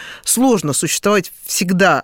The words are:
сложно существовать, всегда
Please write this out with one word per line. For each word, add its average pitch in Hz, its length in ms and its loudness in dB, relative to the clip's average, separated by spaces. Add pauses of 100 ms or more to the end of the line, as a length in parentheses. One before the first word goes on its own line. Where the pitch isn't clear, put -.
(240)
сложно 220 480 2
существовать, - 600 -2 (120)
всегда 180 580 0